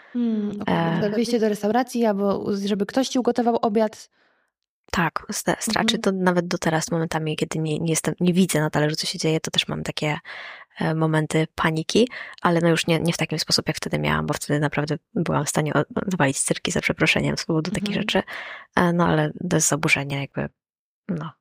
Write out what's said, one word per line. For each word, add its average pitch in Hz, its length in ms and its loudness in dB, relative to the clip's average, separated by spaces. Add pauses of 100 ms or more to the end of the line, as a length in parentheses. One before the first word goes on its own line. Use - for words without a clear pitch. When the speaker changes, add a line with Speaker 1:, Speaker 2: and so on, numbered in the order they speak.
(140)
Speaker 1:
Hmm, 214 480 -2
okej. 190 140 0
Speaker 2:
E, - 100 2
Speaker 1:
Na 165 60 0
przykład 202 240 0
wyjście 233 240 0
do 220 100 2
restauracji 233 560 0
albo 202 500 0
z-, 196 100 -4
żeby 202 200 0
ktoś 262 220 0
ci - 120 0
ugotował 233 420 2
obiad. 220 480 0 (800)
Speaker 2:
Tak, - 400 -2
stra-, - 280 0
stra-, - 220 -2
Speaker 1:
Mhm. 226 60 0
Speaker 2:
czy 226 120 2
to 202 120 2
nawet 180 360 2
do 175 100 -2
teraz 160 340 0
momentami, 160 440 -2
kiedy - 240 -4
nie, 156 200 -2
nie 165 100 -2
jestem, 156 300 0
nie 175 140 4
widzę 170 260 4
na 151 100 2
talerzu, 151 260 0
co - 120 -2
się - 100 -6
dzieje, 160 220 0
to - 120 -6
też - 160 0
mam 151 160 -6
takie, 156 360 -4 (600)
e, 160 160 0
momenty 160 600 2
paniki, 165 520 2 (340)
ale 170 200 4
no 170 80 4
już 160 180 2
nie, 160 120 4
nie 170 140 -2
w - 40 -4
takim 160 220 -2
sposób, - 280 -2
jak - 100 -2
wtedy 165 220 -4
miałam, 151 260 0
bo 156 80 0
wtedy 147 260 -2
naprawdę 147 360 -2 (180)
byłam 151 320 0
w - 40 -6
stanie 151 240 0
o-, - 340 0
odwalić 147 320 2
cyrki - 320 -2
za 151 100 0
przeproszeniem 147 560 0
z - 80 -6
powodu 165 260 0
takich 202 180 -2
Speaker 1:
Mhm. 196 120 -2
Speaker 2:
rzeczy. 202 220 0 (520)
E, 175 180 4
no 175 140 4
ale 156 240 2 (180)
to 170 80 4
jest 160 120 2
zaburzenie 143 520 0
jakby, - 280 -6 (600)
no. 160 320 -6